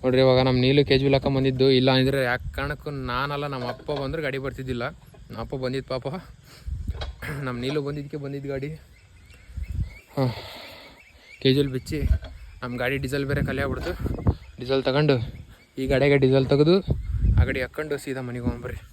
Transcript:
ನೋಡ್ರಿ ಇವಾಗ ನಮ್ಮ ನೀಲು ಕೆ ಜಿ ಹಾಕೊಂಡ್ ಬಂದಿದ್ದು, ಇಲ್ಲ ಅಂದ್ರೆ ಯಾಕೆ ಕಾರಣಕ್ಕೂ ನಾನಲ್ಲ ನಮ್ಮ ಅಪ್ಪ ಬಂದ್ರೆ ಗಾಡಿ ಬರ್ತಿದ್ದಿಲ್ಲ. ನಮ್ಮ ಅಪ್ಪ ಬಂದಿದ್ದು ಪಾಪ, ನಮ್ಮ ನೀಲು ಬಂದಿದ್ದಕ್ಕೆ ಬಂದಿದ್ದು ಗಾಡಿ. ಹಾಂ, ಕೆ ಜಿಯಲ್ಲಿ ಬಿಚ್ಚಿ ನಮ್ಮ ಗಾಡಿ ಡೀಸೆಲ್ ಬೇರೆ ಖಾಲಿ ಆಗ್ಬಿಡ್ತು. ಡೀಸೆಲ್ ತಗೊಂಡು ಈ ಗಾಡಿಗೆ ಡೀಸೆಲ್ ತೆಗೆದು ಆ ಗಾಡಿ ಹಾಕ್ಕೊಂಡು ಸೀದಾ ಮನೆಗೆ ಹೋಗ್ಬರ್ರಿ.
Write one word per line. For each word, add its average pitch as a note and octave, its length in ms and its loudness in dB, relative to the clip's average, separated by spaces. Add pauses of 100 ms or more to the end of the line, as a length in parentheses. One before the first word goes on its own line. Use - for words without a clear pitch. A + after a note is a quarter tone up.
ನೋಡ್ರಿ B2+ 220 4
ಇವಾಗ B2+ 240 6
ನಮ್ಮ B2+ 160 4
ನೀಲು C#3 240 6
ಕೆ C3+ 120 6
ಜಿ C#3 140 2
ಹಾಕೊಂಡ್ C3+ 240 2
ಬಂದಿದ್ದು, C3 280 2 (120)
ಇಲ್ಲ C3 120 4 (100)
ಅಂದ್ರೆ C3+ 280 2
ಯಾಕೆ B2 180 -4 (120)
ಕಾರಣಕ್ಕೂ C#3+ 320 -6 (200)
ನಾನಲ್ಲ C#3+ 440 -2
ನಮ್ಮ B2 180 -6
ಅಪ್ಪ - 160 -12 (140)
ಬಂದ್ರೆ B2 240 -4
ಗಾಡಿ C3+ 200 -4
ಬರ್ತಿದ್ದಿಲ್ಲ. B2+ 380 -6 (440)
ನಮ್ಮ G#2+ 160 -12
ಅಪ್ಪ A#2 100 -10 (100)
ಬಂದಿದ್ದು B2+ 300 -4
ಪಾಪ, B2+ 120 -6 (1400)
ನಮ್ಮ B2 180 -4
ನೀಲು D3 240 -2
ಬಂದಿದ್ದಕ್ಕೆ C#3+ 360 -8
ಬಂದಿದ್ದು C#3 280 -8
ಗಾಡಿ. C3+ 180 -6 (1400)
ಹಾಂ, C3 160 0 (1120)
ಕೆ C3+ 120 4
ಜಿಯಲ್ಲಿ C#3+ 200 2
ಬಿಚ್ಚಿ D3 240 -6 (640)
ನಮ್ಮ B2 100 -8 (100)
ಗಾಡಿ C3 200 0
ಡೀಸೆಲ್ C#3 280 -2
ಬೇರೆ C#3 180 0
ಖಾಲಿ C3+ 160 -4
ಆಗ್ಬಿಡ್ತು. C3 280 -4 (680)
ಡೀಸೆಲ್ C3 260 0
ತಗೊಂಡು C#3+ 280 4 (640)
ಈ C3 120 -2
ಗಾಡಿಗೆ C#3 300 6
ಡೀಸೆಲ್ C3 300 4
ತೆಗೆದು D3 220 6 (640)
ಆ - 100 8
ಗಾಡಿ C3+ 160 -4
ಹಾಕ್ಕೊಂಡು D3+ 300 -6 (100)
ಸೀದಾ C3 240 -6
ಮನೆಗೆ B2 200 -6
ಹೋಗ್ಬರ್ರಿ. A#2+ 320 -8 (120)